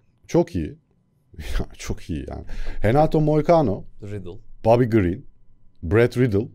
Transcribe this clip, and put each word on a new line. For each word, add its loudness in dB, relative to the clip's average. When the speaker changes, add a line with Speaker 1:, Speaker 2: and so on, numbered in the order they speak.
Speaker 1:
çok 0
iyi. -4
<laughs> -4
Çok -10
iyi -6
yani. -12
Renato 2
Moicano, 2
Speaker 2:
Riddle. -12
Speaker 1:
Bobby 6
Green, 2
Brett 2
Riddle. 0